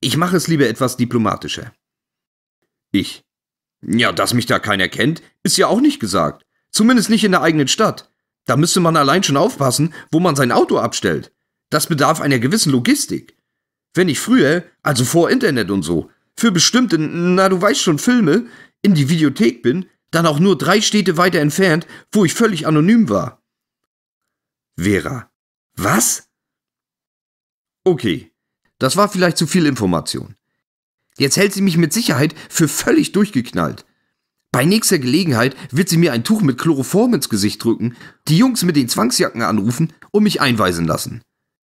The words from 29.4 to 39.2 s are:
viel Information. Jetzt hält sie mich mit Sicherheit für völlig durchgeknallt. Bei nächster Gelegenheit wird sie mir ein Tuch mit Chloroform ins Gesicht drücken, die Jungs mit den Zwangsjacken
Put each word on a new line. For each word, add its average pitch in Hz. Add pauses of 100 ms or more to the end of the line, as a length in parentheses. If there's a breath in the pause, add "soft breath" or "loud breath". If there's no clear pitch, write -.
viel 170
Information. 95 (800)
Jetzt 139
hält 196
sie 190
mich 185
mit 165
Sicherheit 156 (160 loud breath)
für 160
völlig -
durchgeknallt. 110 (640)
Bei 127
nächster 190
Gelegenheit 131 (160 loud breath)
wird 170
sie -
mir 165
ein 117
Tuch 214
mit 135
Chloroform 170
ins 147
Gesicht 101
drücken, 117 (320 loud breath)
die 156
Jungs 240
mit 175
den 127
Zwangsjacken 185